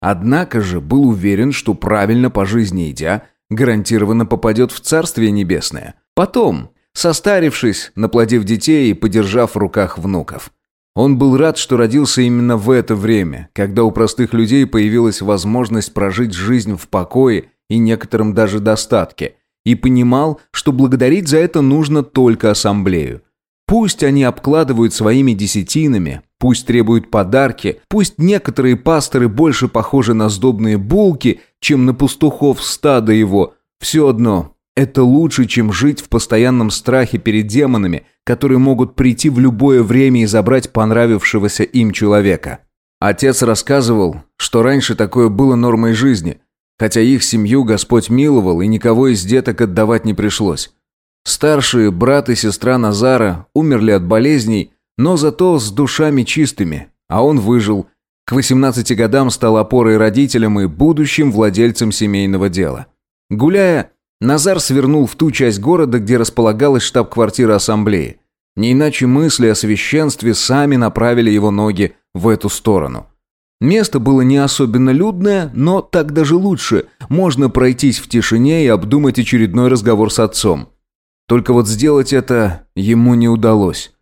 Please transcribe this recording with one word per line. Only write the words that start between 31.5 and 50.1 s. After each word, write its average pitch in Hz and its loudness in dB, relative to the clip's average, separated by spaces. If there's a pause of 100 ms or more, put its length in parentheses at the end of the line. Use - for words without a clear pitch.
чем 131 2
на 127 2
пастухов 139 0
стада 120 0
его, 101 2 (240)
все 156 0
одно, 110 0 (220)
это 135 0
лучше, 135 2
чем 110 -2
жить 139 0
в - -18
постоянном 117 0
страхе 123 -2
перед 107 -2
демонами, 107 0 (180)
которые 127 0
могут 127 2
прийти 127 0
в 123 0
любое 127 4
время 123 2
и 110 0
забрать 110 0
понравившегося 110 0
им 113 0
человека. 101 0 (400)
Отец 123 0
рассказывал, 113 0 (160)
что - -2
раньше 131 0
такое 113 2
было 127 2
нормой 117 2
жизни – 107 0 (400)
хотя 110 -2
их 120 2
семью 117 0
Господь 110 0
миловал, 120 2
и 95 0
никого 113 2
из 110 0
деток 120 0
отдавать 107 0
не 110 -2